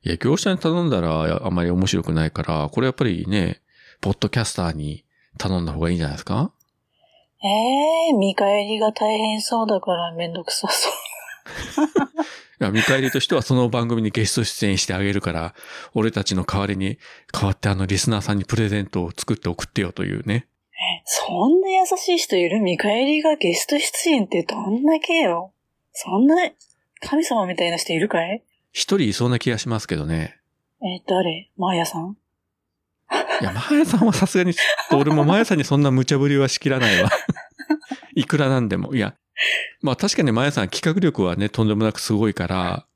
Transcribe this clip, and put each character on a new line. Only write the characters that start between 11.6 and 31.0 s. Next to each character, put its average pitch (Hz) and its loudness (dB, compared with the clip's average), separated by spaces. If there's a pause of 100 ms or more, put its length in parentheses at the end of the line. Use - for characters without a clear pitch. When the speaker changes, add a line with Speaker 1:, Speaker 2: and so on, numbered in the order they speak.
Speaker 1:
<laughs> - -4
い - 0
や、 101 0
見 107 2
返 135 2
り 131 0
と 135 0
し - 0
て 175 2
は 135 2
そ 135 0
の 123 4
番 117 0
組 117 0
に 107 0
ゲ 110 0
ス - -2
ト 117 2
出 - -2
演 98 2
し - -2
て - -4
あ 92 0
げ 101 0
る 98 0
か 87 -2
ら、 82 -4 (400)
俺 110 2
た 101 -2
ち 98 -2
の 90 0
代 - 0
わ 101 0
り 101 -2
に、 95 -4 (340)
代 - -2
わ 98 2
っ 95 -2
て 104 -2
あ 98 2
の 92 0
リ 95 0
ス - 0
ナ 110 2
ー - -2
さ 104 -2
ん 101 0
に 92 -2
プ - -2
レ 110 2
ゼ 104 0
ン 95 -6
ト 90 -2
を 87 -4
作 - -4
っ - -20
て - -4
送 - -6
っ - -20
て - -4
よ 90 -2
と 95 -6
い 98 -4
う - -10
ね。 113 -2 (240)
Speaker 2:
え、 - -6
そ - -2
ん 339 6
な 381 -2
優 381 4 (120)
し 359 0
い 339 2
人 - -2
い 180 4
る？ 208 0
見 180 0
返 220 0
り 302 2
が 302 4
ゲ 180 0
ス - -4
ト 294 0
出 - -2
演 254 4
っ - -18
て - 0
ど 214 -6 (120)
ん 240 0
だ 311 4
け 330 -2
よ。 190 0 (400)
そ - -4
ん 240 6
な 302 8 (680)
神 311 0
様 220 0
み 180 -4
た 175 0
い 170 0
な 170 -4
人 170 -4
い 160 0
る 202 0
か 165 0
い？ 196 -6 (300)
Speaker 1:
一 - 0
人 139 2
い 98 0
そ 120 0
う - 2
な 123 2
気 123 0
が 113 0
し 123 -6
ま 113 0
す - -8
け 87 -2
ど 76 -4
ね。 80 -4 (420)
Speaker 2:
え、 180 -8